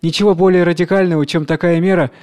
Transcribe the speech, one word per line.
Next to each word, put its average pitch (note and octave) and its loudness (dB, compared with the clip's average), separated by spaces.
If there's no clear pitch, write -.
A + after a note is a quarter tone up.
Ничего G3 0
более F#3 2
радикального, F3 0
чем D#3 -4
такая E3 -2
мера, F3 0